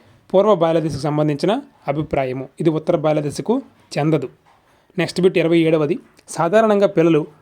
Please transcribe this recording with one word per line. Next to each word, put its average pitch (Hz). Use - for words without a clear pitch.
పూర్వ 202
బాల్య 165
దశకు -
సంబంధించిన 151
అభిప్రాయము. 135
ఇది 165
ఉత్తర 156
బాల్య 151
దశకు 214
చెందదు. 151
నెక్స్ట్ 175
బిట్ 175
ఇరవై 165
ఏడవది, 160
సాధారణంగా 202
పిల్లలు 165